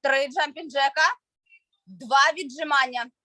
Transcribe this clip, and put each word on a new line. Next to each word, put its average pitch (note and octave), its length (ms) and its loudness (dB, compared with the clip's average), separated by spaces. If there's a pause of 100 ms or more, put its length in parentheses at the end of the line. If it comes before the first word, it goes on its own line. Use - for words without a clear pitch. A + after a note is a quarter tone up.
Три C4+ 260 0
джампінг D4+ 440 -6
джека. C#4 440 2 (720)
Два C4 480 2
віджимання. C4+ 760 -2 (140)